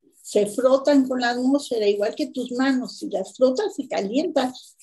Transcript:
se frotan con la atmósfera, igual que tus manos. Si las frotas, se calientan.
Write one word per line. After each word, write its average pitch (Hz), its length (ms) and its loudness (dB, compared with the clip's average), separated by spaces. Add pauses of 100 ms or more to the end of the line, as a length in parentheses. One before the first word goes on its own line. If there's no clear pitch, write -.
(140)
se - 340 0
frotan 262 600 4
con 254 140 -2
la 240 80 0
atmósfera, 247 580 0
igual 208 280 0
que 302 120 -4
tus 240 240 -8
manos. 254 460 -2
Si 302 120 -10
las - 280 -6
frotas, 262 380 2
se 277 120 -8
calientan. 254 640 -2 (320)